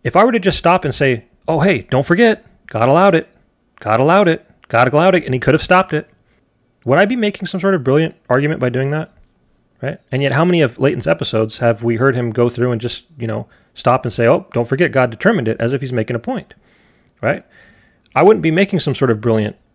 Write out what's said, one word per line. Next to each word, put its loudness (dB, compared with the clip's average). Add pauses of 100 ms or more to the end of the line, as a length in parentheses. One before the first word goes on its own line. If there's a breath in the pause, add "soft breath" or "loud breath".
if -2
I 6
were 2
to 0
just -2
stop 0
and -2
say, 0 (240)
"Oh, -2
hey, 0
don't 0
forget, 2 (220)
God 0
allowed 4
it, 0 (520)
God 0
allowed 4
it, -2 (240)
God 2
allowed 4
it, 0
and -6
he -2
could 2
have 0
stopped 2
it," -4 (720)
would 2
I 4
be -2
making -4
some -8
sort 2
of -2
brilliant 0 (120)
argument 0
by 0
doing -2
that? -6 (680)
Right? -10 (120)
And -2
yet, 0
how 2
many 2
of -2
Leighton's -2
episodes -2
have 0
we 0
heard 2
him -4
go 0
through -2
and -4
just, -10 (140)
you -8
know, -8 (280 soft breath)
stop 0
and -6
say, 0
"Oh, 2
don't -2
forget, -2
God 0
determined -2
it," -4
as -2
if -4
he's -8
making -4
a -4
point, -10 (680 soft breath)
right? -4 (720 soft breath)
I 2
wouldn't 4
be 0
making 0
some -4
sort 0
of 0
brilliant -2 (180)